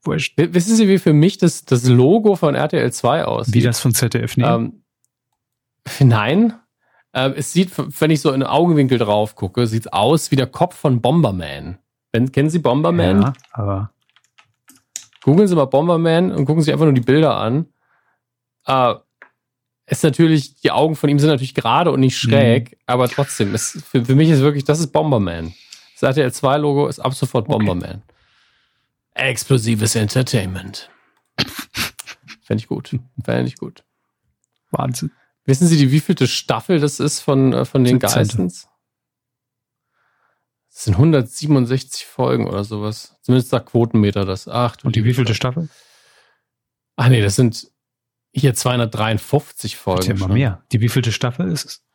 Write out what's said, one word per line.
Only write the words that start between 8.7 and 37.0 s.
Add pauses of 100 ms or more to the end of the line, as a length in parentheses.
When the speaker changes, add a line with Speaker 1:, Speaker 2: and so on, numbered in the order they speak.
Speaker 2:
drauf
gucke,
sieht's
aus
wie
der
Kopf
von
Bomberman. (340)
Wenn,
kennen
Sie
Bomberman?
Speaker 1:
Ja, (180)
aber (1300)
Speaker 2:
Googeln
Sie
mal
Bomberman
und
gucken
sich
einfach
nur
die
Bilder
an. (1000)
Äh, (960)
ist
natürlich,
die
Augen
von
ihm
sind
natürlich
gerade
und
nicht
schräg,
Speaker 1:
Mhm.
Speaker 2:
aber
trotzdem,
ist,
für,
für
mich
ist
wirklich,
das
ist
Bomberman. (420)
Das
R
T
L
zwei
Logo
ist
ab
sofort
Speaker 1:
Okay.
Speaker 2:
Bomberman. (1120)
Explosives
Entertainment. (1500)
Fänd
ich
gut. (260)
Fänd
ich
gut. (880)
Speaker 1:
Wahnsinn. (340)
Speaker 2:
Wissen
Sie,
die
wievielte
Staffel
das
ist